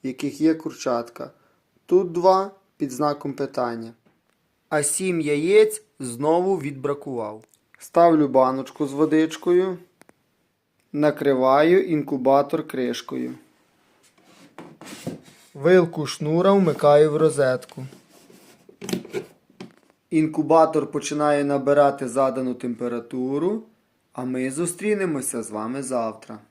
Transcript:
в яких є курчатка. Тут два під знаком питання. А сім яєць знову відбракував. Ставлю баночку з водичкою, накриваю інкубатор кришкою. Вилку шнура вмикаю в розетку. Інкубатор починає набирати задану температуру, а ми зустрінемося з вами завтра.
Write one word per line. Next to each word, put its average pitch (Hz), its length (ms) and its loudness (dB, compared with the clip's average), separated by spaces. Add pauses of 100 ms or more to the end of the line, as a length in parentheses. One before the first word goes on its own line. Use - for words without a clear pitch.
в 135 40 -8
яких 135 340 -6
є 160 120 4
курчатка. 131 760 -6 (540)
Тут 175 260 2
два 190 400 2 (260)
під 139 140 -6
знаком 143 420 -4
питання. 120 600 -6 (760)
А 151 140 -2
сім 175 380 -4
яєць 175 640 2 (160)
знову 160 600 -2
відбракував. 135 840 -8 (360)
Ставлю 165 480 4
баночку 131 600 0
з 135 60 -10
водичкою, 160 840 0 (1160)
накриваю 147 920 4
інкубатор 143 840 0
кришкою. 127 680 -8 (2250)
Вилку 165 520 2
шнура 165 480 0
вмикаю 151 580 6
в 147 60 -2
розетку. 135 680 0 (2250)
Інкубатор 156 840 2
починає 147 520 -2
набирати 139 680 2
задану 127 440 -2
температуру, 127 1080 -6 (500)
а 127 100 -10
ми 127 280 -6
зустрінемося 170 920 -4
з 104 80 -14
вами 113 320 -8
завтра. 113 560 -8 (100)